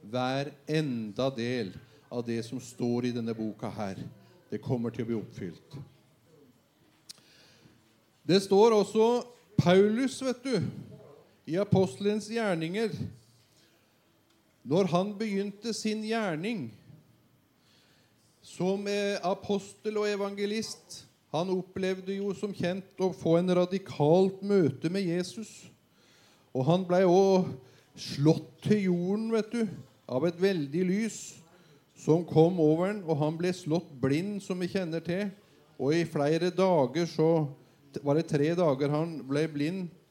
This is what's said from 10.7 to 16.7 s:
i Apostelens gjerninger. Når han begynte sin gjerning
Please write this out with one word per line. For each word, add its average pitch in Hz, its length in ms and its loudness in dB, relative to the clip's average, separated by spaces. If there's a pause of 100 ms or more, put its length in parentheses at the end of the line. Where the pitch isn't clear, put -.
i 160 80 -2
Apostelens 202 720 0
gjerninger. 202 640 -2 (1700)
Når 175 280 2
han 185 260 2
begynte 202 560 -4
sin 214 320 -4
gjerning 202 640 -4 (1700)